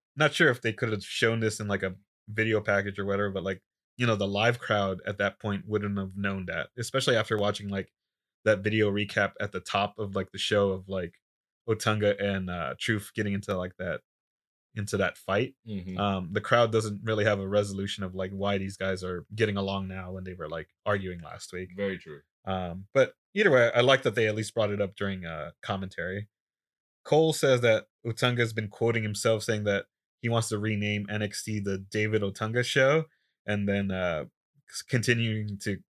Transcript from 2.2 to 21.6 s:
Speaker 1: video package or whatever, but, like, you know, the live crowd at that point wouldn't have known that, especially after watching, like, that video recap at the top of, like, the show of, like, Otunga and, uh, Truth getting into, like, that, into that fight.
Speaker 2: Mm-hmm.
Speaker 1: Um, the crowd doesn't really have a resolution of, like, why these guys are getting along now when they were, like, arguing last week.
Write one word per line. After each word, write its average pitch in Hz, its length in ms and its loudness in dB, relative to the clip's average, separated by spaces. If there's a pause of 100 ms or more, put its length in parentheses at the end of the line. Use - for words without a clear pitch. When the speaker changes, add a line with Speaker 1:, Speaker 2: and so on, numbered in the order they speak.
Speaker 1:
video 110 320 0
package 101 380 0
or 98 60 -4
whatever, 101 260 0
but, 92 120 -4
like, 95 200 -4 (340)
you 123 100 0
know, 113 80 4
the 101 120 0
live 110 320 2
crowd 98 480 0
at 104 120 -4
that 101 200 0
point 98 280 -4
wouldn't 101 300 -2
have 95 200 -6
known 98 300 -4
that, 82 300 -6
especially 127 380 0
after 110 220 2
watching, 104 320 -2
like, 98 220 -6 (540)
that 107 140 4
video 107 320 2
recap 101 500 0
at 104 120 -4
the 92 80 -6
top 101 380 -2
of, 101 160 -6
like, 95 160 -2
the 98 60 -12
show 101 340 2
of, 95 180 -6
like, 92 260 -6 (540)
Otunga 107 540 2
and, 98 260 -2
uh, 82 300 -4
Truth 107 360 -2
getting 104 180 -2
into, 98 240 -2
like, 92 200 -6
that, 87 240 -6 (720)
into 101 220 -2
that 95 200 0
fight. 113 380 -2 (120)
Speaker 2:
Mm-hmm. 95 300 -8
Speaker 1:
Um, 95 360 0
the 104 80 0
crowd 120 300 4
doesn't 107 320 0
really 107 220 0
have 104 140 4
a 98 80 -4
resolution 98 560 0
of, 92 120 -6
like, 95 160 -6
why 101 260 -2
these 95 200 -6
guys 95 260 -4
are 90 220 -6 (100)
getting 104 220 2
along 98 300 -2
now 92 260 -10
when 92 120 -10
they 92 80 -10
were, 80 160 -10
like, 80 200 -10 (160)
arguing 95 360 -2
last - 320 -16
week. 90 220 -10